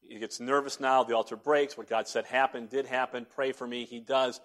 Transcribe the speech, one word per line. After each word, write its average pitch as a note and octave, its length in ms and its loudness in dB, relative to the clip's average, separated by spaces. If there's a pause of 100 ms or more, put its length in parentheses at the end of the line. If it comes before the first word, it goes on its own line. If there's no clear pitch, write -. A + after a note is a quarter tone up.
He A2 180 -14
gets A2 200 -8
nervous C#3 400 0
now, C3 240 4
the A#2 120 2
altar A2+ 220 0
breaks. C#3+ 400 2
What A2 100 -12
God A2 200 0
said A2+ 180 -2
happened, B2+ 440 0
did C3+ 180 -2
happen, B2+ 380 -2
"Pray C3+ 280 -2
for B2+ 120 -8
me." A#2+ 200 -6
He A#2 160 -12
does, C3 440 0